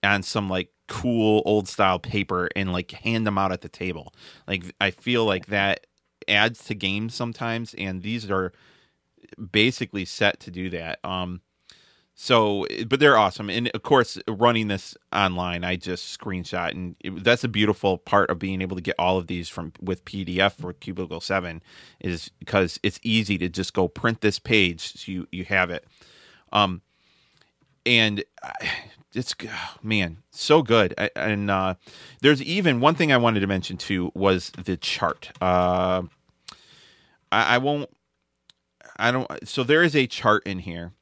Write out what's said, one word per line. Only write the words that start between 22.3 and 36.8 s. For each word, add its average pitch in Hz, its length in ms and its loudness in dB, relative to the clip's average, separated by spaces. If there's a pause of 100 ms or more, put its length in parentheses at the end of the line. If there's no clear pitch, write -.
'cause 95 380 2
it's 101 180 -2
easy 104 380 0
to 87 100 -2
just 90 240 -6
go 92 140 2
print - 340 -2
this 104 160 2
page, 92 560 0
so - 180 -14
you, 90 200 -8
you 90 140 -8
have 92 260 0
it. 82 140 -10 (640)
Um, 95 300 2 (1000)
and 110 400 2 (200)
I, 65 100 -12 (600)
it's, - 180 -6 (140)
oh, - 340 -10
man, 101 360 -2 (120)
so - 320 4
good. 113 380 4
I, 104 160 0
and, 101 340 -2
uh, 95 260 0 (460)
there's 139 220 6
even 165 360 0
one 147 140 6
thing 156 180 2
I 131 60 6
wanted 113 220 4
to 98 80 0
mention 95 300 -2
too 90 360 -4
was 95 380 2
the 92 260 -6
chart. - 540 -4 (100)
Uh, 90 640 2 (1300)